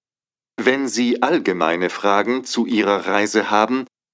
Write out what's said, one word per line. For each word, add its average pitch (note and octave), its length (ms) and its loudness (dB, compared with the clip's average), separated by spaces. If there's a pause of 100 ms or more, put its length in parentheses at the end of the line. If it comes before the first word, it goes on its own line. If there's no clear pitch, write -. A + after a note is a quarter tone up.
(560)
Wenn C3 320 0
Sie A#2+ 340 0
allgemeine F2+ 680 0
Fragen G#2 560 0
zu A#2 200 -2
Ihrer G2+ 400 0
Reise G2+ 460 0
haben, A#2+ 340 0 (280)